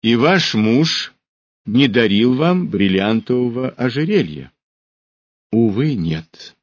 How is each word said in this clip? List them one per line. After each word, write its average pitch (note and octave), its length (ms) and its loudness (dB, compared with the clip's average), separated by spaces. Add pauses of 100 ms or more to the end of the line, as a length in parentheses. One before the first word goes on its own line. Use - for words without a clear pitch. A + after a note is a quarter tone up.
И A#2 140 2
ваш E3 380 2
муж A#2 580 0 (520)
не B2+ 240 2
дарил A2+ 460 2
вам E3+ 340 0
бриллиантового A2+ 1000 0
ожерелья? B2 800 -2 (1000)
Увы, A#2 420 0
нет. D#2+ 680 -8